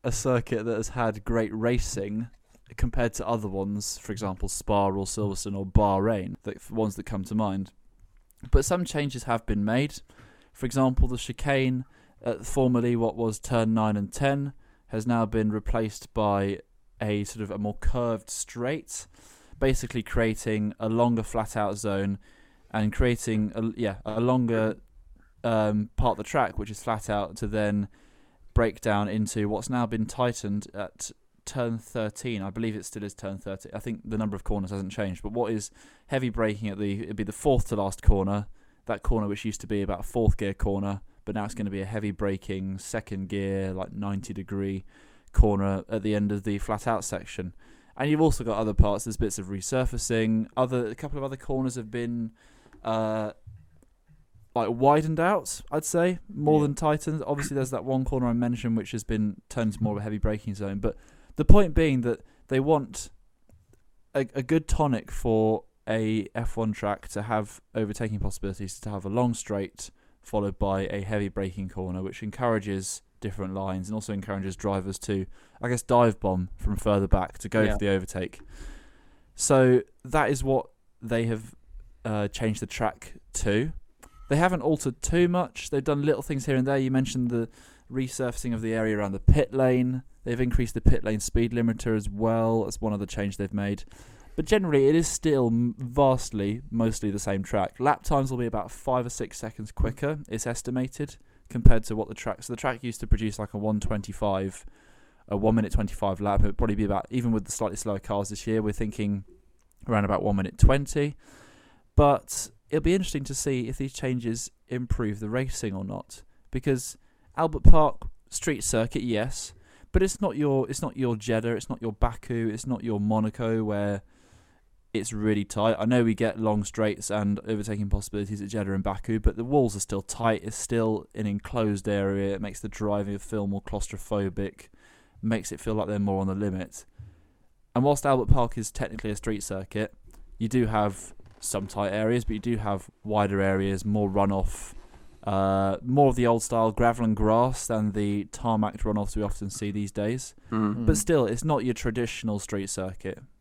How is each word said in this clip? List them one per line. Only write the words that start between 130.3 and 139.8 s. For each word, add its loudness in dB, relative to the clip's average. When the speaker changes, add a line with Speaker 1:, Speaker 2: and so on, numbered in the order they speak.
Speaker 1:
It's -8
still 0
an -4
enclosed -2
area. 0
It -8
makes -10
the -8
driving -2
feel -4
more -2
claustrophobic, -4
makes -2
it -12
feel -4
like -2
they're -4
more 0
on -2
the -2
limit. -6
And 2
whilst 2
Albert 2
Park 6
is -6
technically -6
a -4
street -4
circuit, -6